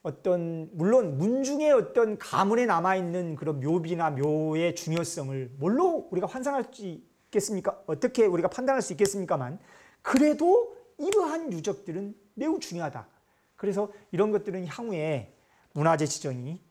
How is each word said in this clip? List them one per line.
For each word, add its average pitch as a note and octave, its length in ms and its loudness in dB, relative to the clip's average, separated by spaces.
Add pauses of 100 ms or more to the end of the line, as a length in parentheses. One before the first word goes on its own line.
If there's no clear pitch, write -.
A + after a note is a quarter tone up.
어떤, E3 680 -2
물론 F#3 440 2
문중의 C4+ 540 2
어떤 A3 460 2
가문에 A3 480 2
남아있는 F3 720 0
그런 D3 240 -4
묘비나 E3 520 0
묘의 D#3 640 0
중요성을 C3+ 800 -4
뭘로 C#4 540 2
우리가 F#3 160 -2
환상할 C4 440 -2
수 G#3 140 -14
있겠습니까? - 1000 -4
어떻게 A#3+ 400 2
우리가 F3 240 2
판단할 B3+ 320 0
수 F#3 120 -6
있겠습니까만 F3 680 0 (420)
그래도 D#4 760 4 (200)
이러한 E4 540 0
유적들은 F#3 640 -8 (200)
매우 D#4 240 -2
중요하다. D3+ 480 -8 (500)
그래서 G3+ 340 -2 (200)
이런 G#3 200 2
것들은 F#3+ 360 -4
향후에 D#3 680 -6 (400)
문화재 D#3 320 2
지정이 C#3 640 -8